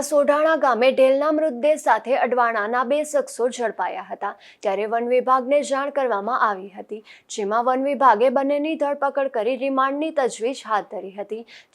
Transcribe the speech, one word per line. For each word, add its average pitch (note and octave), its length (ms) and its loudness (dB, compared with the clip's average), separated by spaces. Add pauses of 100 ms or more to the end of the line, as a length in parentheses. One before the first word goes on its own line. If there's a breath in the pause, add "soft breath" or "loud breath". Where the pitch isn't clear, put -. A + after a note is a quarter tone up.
સોઢાણા D4 560 2
ગામે B3 240 2
ઢેલના C4+ 480 4
મૃતદેહ D4+ 480 0
સાથે A#3 400 2
અડવાણાના A#3 640 0
બે C#4+ 140 0
શખ્સો D4 440 -2 (120)
ઝડપાયા F#3 500 -4
હતા, G3+ 240 -8 (300 loud breath)
ત્યારે G#3 320 -2
વન A#3 200 -2
વિભાગને C4 560 2
જાણ C#4 280 -4
કરવામાં B3 500 0
આવી F#3+ 320 -6
હતી, G#3+ 200 -14 (360 loud breath)
જેમાં A3 340 -2
વન C4 200 0
વિભાગે B3 460 4
બંનેની C#4+ 480 0
ધરપકડ C#4 540 -2
કરી A#3 260 -2
રિમાન્ડની C#4 560 -2
તજવીજ A#3 500 -4
હાથ G#3 240 -2
ધરી F#3+ 280 -12
હતી, A3 220 -10 (300 loud breath)